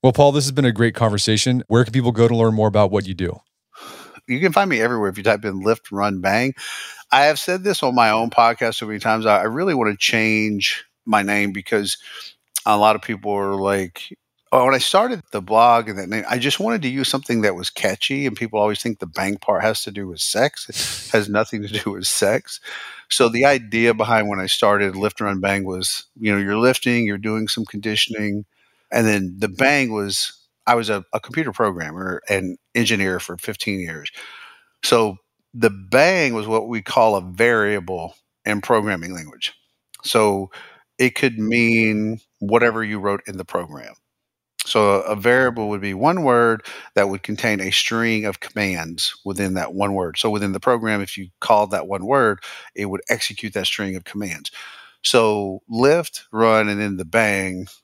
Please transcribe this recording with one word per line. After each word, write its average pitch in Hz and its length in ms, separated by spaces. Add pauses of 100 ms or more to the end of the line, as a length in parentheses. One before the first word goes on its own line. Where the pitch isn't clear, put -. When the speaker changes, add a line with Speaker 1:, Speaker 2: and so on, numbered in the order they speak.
Speaker 1:
Well, 135 100
Paul, 143 200
this 139 140
has 139 60
been 131 140
a 120 60
great 113 240
conversation. 110 720
Where 120 160
can 117 100
people 120 180
go 113 160
to 120 80
learn 113 200
more 107 120
about 101 220
what 98 160
you 95 80
do? 87 260 (880)
Speaker 2:
You 131 120
can 180 120
find 196 200
me 113 100
everywhere 113 280
if 95 80
you 98 60
type 107 220
in 95 160
Lift, 107 300
Run, 101 280
Bang. 110 360 (560)
I 139 140
have 151 120
said 185 260
this 196 200
on 127 100
my 117 160
own 113 220
podcast 117 440
so 110 120
many 107 100
times. 110 300
I, 101 140
I - 20
really 151 320
wanna 107 200
change 107 880 (220)
my 107 160
name 101 300
because 101 460 (680)
a 107 100
lot 107 200
of - 80
people 104 280
are 98 220
like, 98 640 (340)
oh, 127 140
when 135 80
I 127 60
started 208 420 (100)
the 104 100
blog 113 480
and 98 100
that 92 100
name, 107 200
I 123 80
just 135 220
wanted 214 240
to 131 40
use 131 200
something 127 340
that 101 140
was 90 140
catchy, 135 560
and 117 100
people 110 240
always 104 220
think 117 180
the 92 60
bang 98 320
part 104 260
has 110 200
to 107 80
do 98 160
with 85 120
sex. - 500
It - 420
has 104 160
nothing 107 340
to 104 60
do 104 240
with 95 140
sex. - 540 (500)
So 120 200
the 120 160
idea 117 480
behind 110 360
when 98 100
I 95 60
started 101 500
Lift, 101 260
Run, 98 180
Bang 98 260
was, 92 400 (140)
you 107 120
know, 101 60
you're 101 200
lifting, 120 480
you're 101 120
doing 110 300
some 110 180
conditioning, 107 800 (460)
and 117 140
then 95 340
the 101 100
bang 131 420
was, 101 420 (320)
I 123 100
was 110 140
a, 98 140 (100)
a 107 60
computer 151 320
programmer 90 760
and 95 280 (180)
engineer 98 440
for 90 180
fifteen 98 440
years. 80 280 (760)
So 107 340 (360)
the 117 160
bang 127 640
was 107 140
what 110 220
we 113 120
call 110 340
a 92 60
variable 95 960 (300)
in 104 160
programming 101 520
language. 80 400 (500)
So 101 480 (480)
it 127 160
could 117 240
mean 110 800 (200)
whatever 113 440
you 104 160
wrote 101 260
in 95 120
the 92 80
program. 73 480 (720)
So 101 360
a, 92 100
a 107 40
variable 117 540
would 104 120
be 101 120
one 156 300
word 120 420 (300)
that 101 140
would 98 140
contain 110 360
a 95 120
string 113 520
of 101 160
commands 85 760 (120)
within 95 300
that 87 180
one 98 200
word. 90 240
So 117 120
within 101 240
the 95 60
program, 110 420
if - 160
you 92 120 (120)
called 104 300
that 87 160
one 98 180
word, 117 340 (360)
it 101 100
would 95 240
execute 107 440
that 95 120
string 98 300
of 87 100
commands. 98 460 (540)
So 104 600
lift, 139 640
run, 110 380
and 101 100
then 101 160
the 90 80
bang. 95 640 (160)